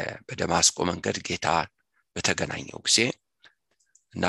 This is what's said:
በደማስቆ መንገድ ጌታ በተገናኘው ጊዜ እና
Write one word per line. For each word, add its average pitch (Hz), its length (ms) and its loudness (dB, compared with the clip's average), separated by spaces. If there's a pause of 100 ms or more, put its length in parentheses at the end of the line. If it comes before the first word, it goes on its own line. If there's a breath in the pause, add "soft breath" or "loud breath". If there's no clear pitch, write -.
(220)
በደማስቆ 85 640 2
መንገድ 87 380 -2
ጌታ - 260 -4 (680)
በተገናኘው - 640 -2
ጊዜ - 160 4 (1160 soft breath)
እና 90 140 -2